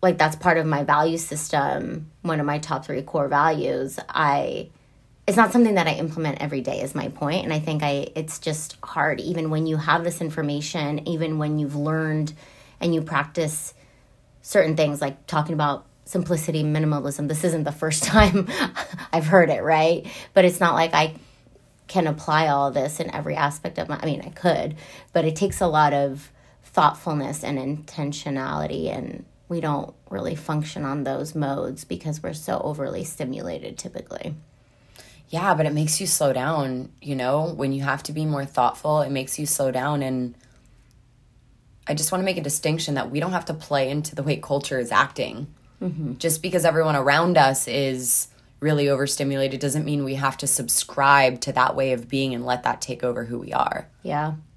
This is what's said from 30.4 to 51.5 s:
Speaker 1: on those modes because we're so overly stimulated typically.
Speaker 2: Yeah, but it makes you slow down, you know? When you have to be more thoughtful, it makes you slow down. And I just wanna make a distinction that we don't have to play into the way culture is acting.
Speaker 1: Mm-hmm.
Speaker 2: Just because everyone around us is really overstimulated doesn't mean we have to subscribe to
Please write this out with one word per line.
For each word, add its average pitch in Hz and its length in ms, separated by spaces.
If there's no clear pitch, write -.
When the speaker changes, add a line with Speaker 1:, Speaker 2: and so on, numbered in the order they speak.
Speaker 1:
on 139 180
those 135 320
modes 139 480
because 156 400
we're 160 100
so - 260
overly 143 440
stimulated 92 760
typically. - 580
Speaker 2:
Yeah, 180 260
but 156 120
it 147 80
makes 156 280
you 190 60
slow 143 260
down, 131 580
you 143 140
know? 147 380
When 139 180
you 139 120
have 139 200
to 151 100
be 156 120
more 143 200
thoughtful, 143 560
it 135 100
makes 131 280
you 151 60
slow 139 260
down. 139 320
And 127 320
I - 60
just 151 180
wanna 185 140
make 185 120
a 170 40
distinction 151 540
that 123 160
we 143 80
don't 175 120
have 180 140
to 160 80
play 143 360
into 147 260
the 147 80
way 139 140
culture 139 420
is 117 120
acting. 117 560
Speaker 1:
Mm-hmm. 151 360
Speaker 2:
Just 160 240
because 180 240
everyone 156 300
around 151 420
us 135 300
is 127 600
really 147 300
overstimulated 139 720
doesn't 147 260
mean 147 180
we 135 120
have 135 220
to 143 100
subscribe 135 960
to 135 120